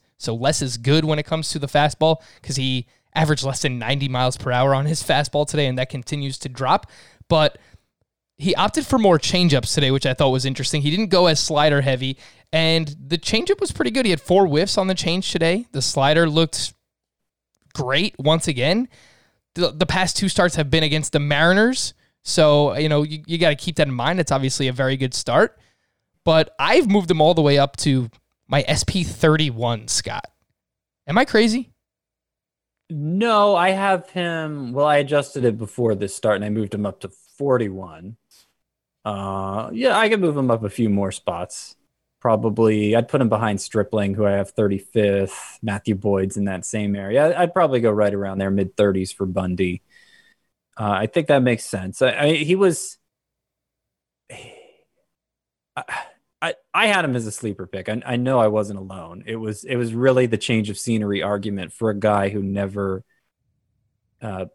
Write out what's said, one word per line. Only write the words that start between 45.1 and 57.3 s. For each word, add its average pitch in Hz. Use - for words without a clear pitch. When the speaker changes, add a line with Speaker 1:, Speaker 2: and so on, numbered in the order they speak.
Speaker 2:
Matthew 104
Boyd's 98
in 101
that 92
same 104
area. 113
I, 175
I'd 175
probably 139
go 113
right 104
around 98
there, 98
mid-thirties 98
for 95
Bundy. 92
Uh, 107
I 101
think 151
that 139
makes 120
sense. 92
I, 127
I, 147
he 156
was, 190
I, -
I, 165
I 214
had 190
him 131
as 113
a 104